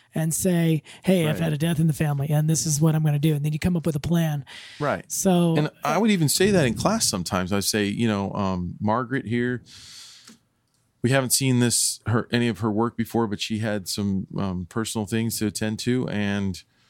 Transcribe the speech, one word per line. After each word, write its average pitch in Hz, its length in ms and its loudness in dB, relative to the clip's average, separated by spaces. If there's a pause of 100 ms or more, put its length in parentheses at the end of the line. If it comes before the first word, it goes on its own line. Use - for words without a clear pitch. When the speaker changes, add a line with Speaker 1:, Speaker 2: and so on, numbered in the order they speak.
(140)
Speaker 1:
and 160 200 -2
say, 165 480 2 (220)
"Hey, 180 220 4
I've 151 80 2
Speaker 2:
Right. 170 100 -2
Speaker 1:
had 160 80 0
a 147 60 -2
death 165 200 0
in 160 100 4
the 156 40 2
family, 147 380 -2
and 151 180 2
this 160 160 2
is 147 160 0
what 160 140 4
I'm 156 100 2
gonna 147 140 2
do." 156 160 2
And 143 100 -2
then 151 80 0
you 151 60 -2
come 180 180 0
up 156 80 -2
with 160 120 0
a 147 40 -6
plan. 156 440 -2 (360)
Speaker 2:
Right. 127 320 0
Speaker 1:
So 170 440 2
Speaker 2:
And 151 140 2 (140)
I 147 140 2
would 220 120 4
even 170 200 4
say 190 200 4
that 175 160 4
in 117 80 2
class 196 320 0
sometimes. 92 460 -2
I 101 80 0
say, 104 260 0
you 101 220 0
know, 101 240 -2
um, 92 480 -4
"Margaret 120 460 -2
here, 120 360 -2 (1400)
we 120 80 2
haven't 131 220 2
seen 131 280 2
this, - 460 0
her, 107 240 0
any 120 180 2
of 104 120 -4
her 113 100 0
work 113 260 -2
before, 113 300 -2
but 101 140 -6
she 110 180 -6
had 104 300 -4
some, 98 380 -2 (120)
um, 92 320 -4
personal 110 360 -4
things 113 320 -2
to 107 80 -2
attend 107 340 -4
to, 123 280 -2
and 101 540 -4 (280)